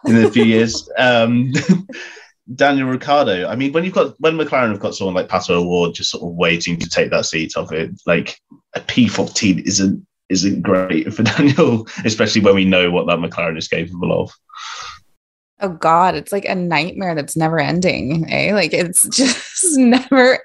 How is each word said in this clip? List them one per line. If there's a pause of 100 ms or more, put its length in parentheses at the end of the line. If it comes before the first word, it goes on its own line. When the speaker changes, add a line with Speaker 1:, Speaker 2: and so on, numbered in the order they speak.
Speaker 1:
in
a
few
years,
um,
<laughs> (960)
Daniel
Ricciardo.
I
mean,
when
you've
got,
when
McLaren
have
got
someone
like
Pato
O'Ward
just
sort
of
waiting
to
take
that
seat
off
it, (140)
like, (380)
a
P
fourteen
isn't, (220)
isn't
great
for
<laughs>
Daniel, (160)
especially
when
we
know
what
that
McLaren
is
capable (120)
of. (1300)
Speaker 2:
Oh
God,
it's
like
a
nightmare
that's
never
ending,
eh?
Like,
it's
<laughs>
just
never